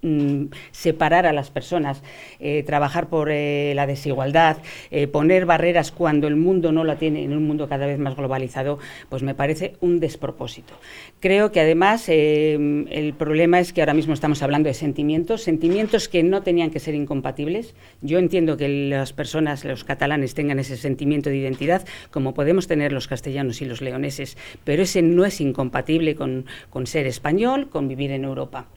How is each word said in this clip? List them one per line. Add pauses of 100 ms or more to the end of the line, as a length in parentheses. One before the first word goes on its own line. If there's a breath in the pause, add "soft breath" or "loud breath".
mm, (260 loud breath)
separar
a
las
personas, (380 loud breath)
eh,
trabajar
por,
eh,
la
desigualdad, (340 loud breath)
eh,
poner
barreras
cuando
el
mundo
no
la
tiene,
en
un
mundo
cada
vez
más
globalizado, (300 loud breath)
pues
me
parece
un
despropósito. (460 loud breath)
Creo
que
además,
eh, (360)
el
problema
es
que
ahora
mismo
estamos
hablando
de
sentimientos,
sentimientos
que
no
tenían
que
ser
incompatibles. (260 soft breath)
Yo
entiendo
que
las
personas,
los
catalanes,
tengan
ese
sentimiento
de
identidad, (240 loud breath)
como
podemos
tener
los
castellanos
y
los
leoneses, (260 loud breath)
pero
ese
no
es
incompatible
con, (240 loud breath)
con
ser
español,
con
vivir
en
Europa. (120)